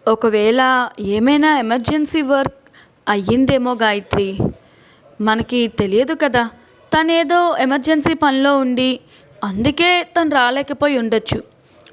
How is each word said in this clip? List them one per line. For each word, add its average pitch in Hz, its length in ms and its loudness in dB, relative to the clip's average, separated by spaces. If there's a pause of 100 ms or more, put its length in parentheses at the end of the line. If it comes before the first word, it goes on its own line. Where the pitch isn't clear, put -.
"ఒకవేళ 226 800 0 (120)
ఏమైనా 277 580 2
ఎమర్జెన్సీ 285 640 -2
వర్క్ 269 320 -2 (540)
అయ్యిందేమో 247 640 0
గాయత్రి, 202 640 -2 (840)
మనకి 226 480 0
తెలియదు 220 460 0
కదా. 240 360 0 (500)
తనేదో 330 560 2
ఎమర్జెన్సీ 285 580 0
పనిలో 277 440 2
ఉండి 254 420 0 (440)
అందుకే 294 580 0
తను 330 280 -2
రాలేకపోయి 277 680 0
ఉండొచ్చు. 220 440 -2 (500)